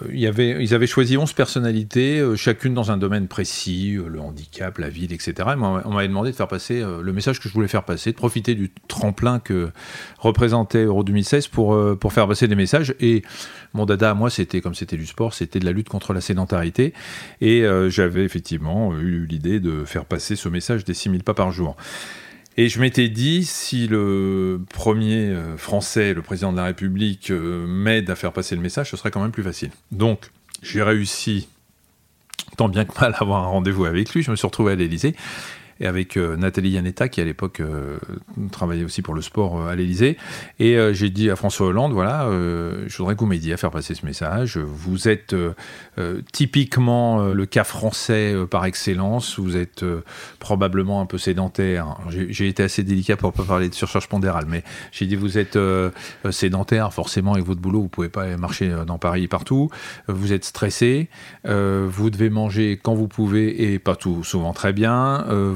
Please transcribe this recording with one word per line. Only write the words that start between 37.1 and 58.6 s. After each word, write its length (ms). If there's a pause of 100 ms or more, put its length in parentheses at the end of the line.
à 40
l'époque, 340
euh, 400 (540)
travaillait 320
aussi 180
pour 100
le 100
sport, 360
euh, 80
à 80
l'Élysée. 420 (440)
Et, 160
euh, 180
j'ai 160
dit 200
à 40
François 320
Hollande, 260
voilà, 340
euh, 600
je 100
voudrais 200
que 40
vous 60
m'aidiez 280
à 20
faire 160
passer 240
ce 100
message. 500
Vous 520
êtes, 240
euh, 200 (460)
euh, 220 (100)
typiquement, 920
euh, 140
le 100
cas 200
français, 680
euh, 140
par 200
excellence. 720
Vous 160
êtes, 260
euh, 200 (360)
probablement 600
un 60
peu 120
sédentaire. 680
Alors, 220
j'ai, 240
j'ai 140
été 160
assez 220
délicat 320
pour 160
pas 100
parler 260
de 60
surcharge 340
pondérale, 380
mais 160 (300)
j'ai 140
dit, 100
vous 220
êtes, 180
euh, 340 (340)
euh, 60
sédentaire, 640
forcément, 380
avec 140
votre 140
boulot, 200
vous 80
pouvez 220
pas 260
marcher, 340